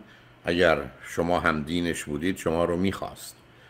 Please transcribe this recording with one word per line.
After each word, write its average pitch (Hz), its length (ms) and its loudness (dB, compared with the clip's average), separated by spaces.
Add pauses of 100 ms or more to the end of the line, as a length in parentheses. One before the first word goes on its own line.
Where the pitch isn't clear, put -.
(440)
اگر 85 340 4 (260)
شما 85 360 0
هم 78 220 2
دینش 85 420 -2
بودید 78 320 -2
شما 85 280 0
رو 85 120 0
می‌خواست - 600 -4 (320)